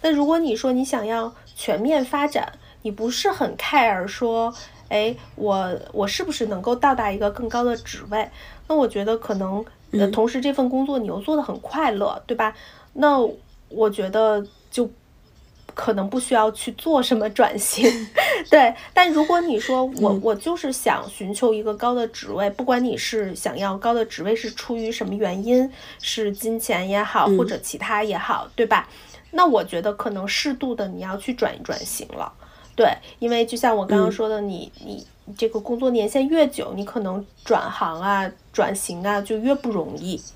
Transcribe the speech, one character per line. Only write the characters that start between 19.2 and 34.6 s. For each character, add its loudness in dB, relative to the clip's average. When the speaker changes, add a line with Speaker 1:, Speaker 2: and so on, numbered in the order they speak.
Speaker 1:
果 4
你 0
说 2
我， 2
Speaker 2:
嗯。 2
Speaker 1:
我 2
就 -2
是 -4
想 0
寻 -8
求 2
一 -2
个 -2
高 0
的 0
职 -12
位， 0
不 -6
管 2
你 -2
是 -4
想 -6
要 -4
高 0
的 0
职 -8
位 0
是 -6
出 -8
于 -6
什 -6
么 -4
原 -4
因， 4
是 -4
金 -4
钱 -2
也 2
好， 2
Speaker 2:
嗯。 6
Speaker 1:
或 4
者 -4
其 -10
他 -2
也 -2
好， -4
对 2
吧？ 2
那 6
我 4
觉 -4
得 0
可 -6
能 -6
适 -2
度 -4
的 -4
你 -10
要 -8
去 -6
转 -2
一 -18
转 -6
型 -8
了。 -10
对， 6
因 -2
为 2
就 -8
像 2
我 0
刚 4
刚 4
说 -2
的， -2
Speaker 2:
嗯。 -4
Speaker 1:
你， -10